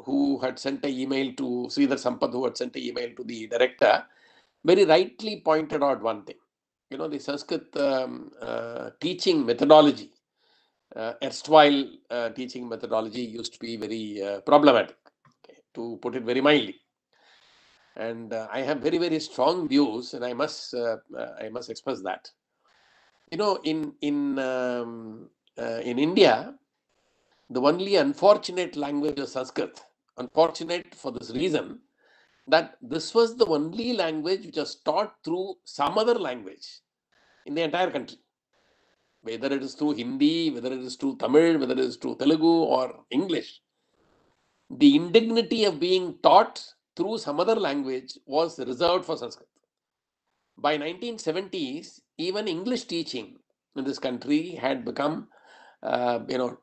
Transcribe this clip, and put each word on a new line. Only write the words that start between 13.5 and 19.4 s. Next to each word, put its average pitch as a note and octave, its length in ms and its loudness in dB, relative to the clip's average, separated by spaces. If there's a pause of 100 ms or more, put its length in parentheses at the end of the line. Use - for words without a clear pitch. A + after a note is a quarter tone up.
to - 40 -20
be A#2 180 -8
very, G#2 460 -8
uh, G2+ 200 -4
problematic, C#3 540 6 (480)
okay, - 140 -20 (160)
to A#2 260 -10
put A#2+ 140 -8
it C3 80 -8
very A#2+ 180 -2
mildly. C3 360 2 (1200)
And, A2+ 360 -8
uh, A2+ 200 -6
I A#2+ 80 -4
have C#3 180 -2
very, E3 180 0
very E3 220 0
strong D#3 500 0